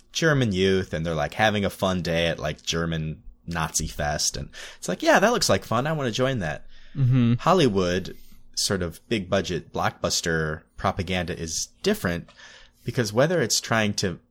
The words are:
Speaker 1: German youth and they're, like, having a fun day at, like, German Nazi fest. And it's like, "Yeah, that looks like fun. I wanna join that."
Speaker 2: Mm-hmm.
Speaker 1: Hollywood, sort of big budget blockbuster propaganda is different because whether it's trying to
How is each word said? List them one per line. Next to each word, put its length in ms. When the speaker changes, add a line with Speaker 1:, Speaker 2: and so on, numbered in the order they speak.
Speaker 1:
German 400
youth 400
and 140
they're, 80
like, 180
having 320
a 60
fun 320
day 240
at, 120
like, 240
German 600
Nazi 400
fest. 500
And 140
it's 120
like, 140
"Yeah, 160
that 140
looks 160
like 160
fun. 220
I 60
wanna 180
join 300
that." 260
Speaker 2:
Mm-hmm. 400
Speaker 1:
Hollywood, 800
sort 280
of 260
big 220
budget 420
blockbuster 920
propaganda 600
is 300
different 460
because 300
whether 260
it's 220
trying 320
to 240